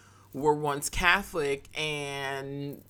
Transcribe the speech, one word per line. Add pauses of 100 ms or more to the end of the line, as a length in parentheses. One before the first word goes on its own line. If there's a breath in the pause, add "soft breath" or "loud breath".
(340 soft breath)
were
once
Catholic
and